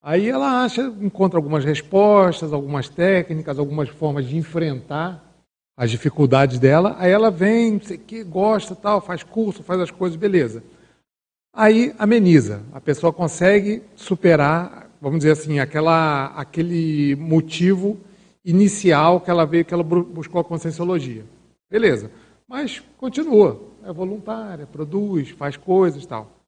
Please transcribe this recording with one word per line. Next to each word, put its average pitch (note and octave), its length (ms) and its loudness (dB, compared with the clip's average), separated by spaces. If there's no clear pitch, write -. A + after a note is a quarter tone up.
Aí F3 280 -2
ela C4 340 0
acha, A#3 200 -2
encontra F#3+ 380 0
algumas D3 260 -2
respostas, F3+ 880 2
algumas C#3 360 -6
técnicas, E3+ 720 -2
algumas D3 300 -4
formas C#3+ 380 -6
de C3+ 100 -6
enfrentar D#3+ 880 -6
as A#2+ 140 -2
dificuldades C3+ 680 2
dela. D3+ 400 4
Aí F3+ 120 2
ela A3 200 4
vem, G#3+ 420 0
não G#3 80 -2
sei F#3 160 -12
o - 40 -18
quê, A3+ 240 -14
gosta, F#3+ 520 -2
tal, G#3 240 -2
faz F3 240 -10
curso, G#3+ 380 -6
faz F3+ 180 -4
as E3+ 100 -4
coisas, F3+ 260 -6
beleza. D#3+ 460 0
Aí A3 460 4
ameniza, E3+ 640 4
a C3+ 80 -16
pessoa D#3+ 320 -2
consegue G3 680 0
superar, E3 920 0
vamos C#3+ 180 -2
dizer D3+ 140 4
assim, D3+ 260 -2
aquela, D3+ 680 0
aquele D3+ 920 -2
motivo E3+ 800 0
inicial F3+ 760 4
que F3+ 100 -8
ela E3+ 140 2
veio, D#3+ 200 0
que F3+ 100 -8
ela F3 80 0
bru-, F3 220 0
buscou E3+ 360 -8
a E3 40 -2
Conscienciologia. D#3+ 800 -6
Beleza, C#3+ 420 0
mas C4+ 340 -10
continua, A#3+ 640 2
é F#3+ 80 -12
voluntária, F#3+ 760 -10
produz, D#3 640 -6
faz C#3+ 260 -8
coisas F3+ 480 0
e - 40 -20
tal. A2 400 -12